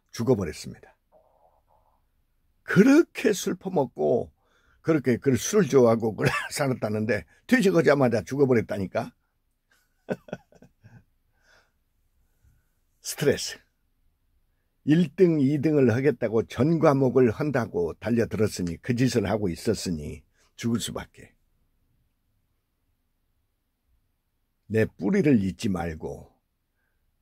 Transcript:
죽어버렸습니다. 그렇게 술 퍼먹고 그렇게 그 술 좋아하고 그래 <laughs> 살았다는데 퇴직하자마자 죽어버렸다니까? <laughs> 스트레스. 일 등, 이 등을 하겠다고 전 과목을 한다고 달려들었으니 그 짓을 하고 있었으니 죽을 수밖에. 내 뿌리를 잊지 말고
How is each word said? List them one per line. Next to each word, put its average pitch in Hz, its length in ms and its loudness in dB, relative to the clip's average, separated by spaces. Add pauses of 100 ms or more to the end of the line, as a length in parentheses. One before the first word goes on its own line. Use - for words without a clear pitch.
(100)
죽어버렸습니다. 104 840 -4 (1700)
그렇게 269 680 2
술 190 220 -4
퍼먹고 151 800 -4 (480)
그렇게 135 360 0
그 127 200 0
술 202 320 0
좋아하고 117 460 4
그래 135 160 -2 (100)
<laughs> - 100 -12
살았다는데 107 760 -4 (220)
퇴직하자마자 147 760 2
죽어버렸다니까? 113 920 -2 (920)
<laughs> - 400 -12 (2500)
스트레스. - 580 -2 (1300)
일 160 320 2
등, 170 240 4
이 143 200 2
등을 139 340 4
하겠다고 120 520 0
전 156 320 0
과목을 135 520 4
한다고 104 640 -4
달려들었으니 101 840 -2
그 - 160 -6
짓을 117 340 0
하고 101 200 -2
있었으니 80 720 -6 (320)
죽을 117 240 -4
수밖에. - 560 -14 (3250)
내 110 180 0
뿌리를 160 580 2
잊지 95 260 -4
말고 80 640 -8 (880)